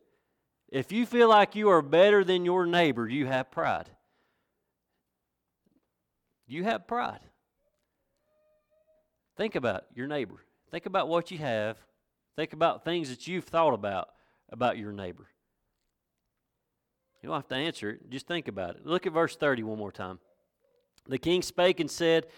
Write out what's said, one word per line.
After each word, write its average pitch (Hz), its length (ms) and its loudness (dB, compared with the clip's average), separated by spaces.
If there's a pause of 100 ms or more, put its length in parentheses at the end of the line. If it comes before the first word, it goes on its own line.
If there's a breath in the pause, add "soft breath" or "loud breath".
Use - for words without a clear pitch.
(680)
If 131 240 -4
you 233 140 0
feel 240 220 6
like 208 280 6
you 214 140 4
are 165 120 6
better 190 400 6
than 180 220 0
your 180 220 2
neighbor, 151 420 2
you 131 180 -2
have 131 240 -2
pride. 120 400 -4 (2500)
You 156 180 -6
have 208 220 -2
pride. 233 340 -6 (2250)
Think 214 180 -6
about 117 300 -2 (100)
your 123 120 -10
neighbor. 143 380 -8 (260)
Think 165 160 -12
about 185 220 -2
what 170 220 -2
you 180 80 -12
have. 113 380 -4 (600)
Think 156 160 -6
about 160 320 0
things 165 260 -4
that 123 160 -12
you've 175 180 -6
thought 165 300 2
about, 101 360 -4 (400)
about 113 280 -2
your 104 140 -10
neighbor. 95 340 -12 (2000)
You - 60 -14
don't 160 80 -6
have 139 120 -10
to 127 80 -6
answer 135 340 -4
it. - 200 -16
Just 131 160 -12
think 175 220 -6
about 92 280 -8
it. - 100 -20
Look 175 200 -2
at 170 60 -4
verse 160 240 0
thirty 135 260 0
one 110 160 -8
more 101 140 -10
time. 92 260 -12 (920)
The 131 100 -4
king 170 240 0
spake 180 380 2
and 147 100 -4
said, 165 360 2 (120)